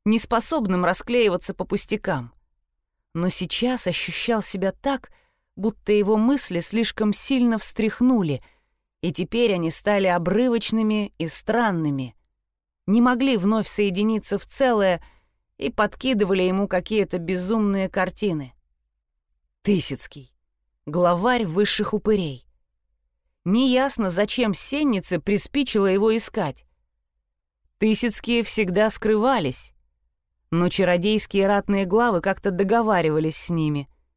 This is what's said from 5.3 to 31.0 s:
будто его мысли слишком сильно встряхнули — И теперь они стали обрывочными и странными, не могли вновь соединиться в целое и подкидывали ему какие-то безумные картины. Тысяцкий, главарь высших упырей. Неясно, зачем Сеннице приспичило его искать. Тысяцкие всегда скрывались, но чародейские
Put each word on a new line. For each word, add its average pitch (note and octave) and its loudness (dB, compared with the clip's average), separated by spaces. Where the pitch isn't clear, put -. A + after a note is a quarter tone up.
будто G#3+ -4
его G#3 4
мысли A3 2
слишком G#3+ -2
сильно A#3+ 0
встряхнули — G#3+ 0
И F3+ -2
теперь G#3+ 0
они E3 -2
стали G3 0
обрывочными G#3+ 0
и D#3+ -6
странными, D#3 -2
не G#3+ 4
могли B3 2
вновь G3+ 0
соединиться G#3 -2
в - -8
целое G#3 0
и - -4
подкидывали G#3 0
ему F#3+ 0
какие-то F#3+ -2
безумные F#3+ -2
картины. F3+ -4
Тысяцкий, D3 -2
главарь F3 2
высших G3 0
упырей. G3 -2
Неясно, B3 2
зачем G#3 0
Сеннице B3 -2
приспичило G#3 0
его G3+ 2
искать. F#3 -4
Тысяцкие A3 0
всегда G#3 0
скрывались, G#3+ 0
но F3 2
чародейские G3 0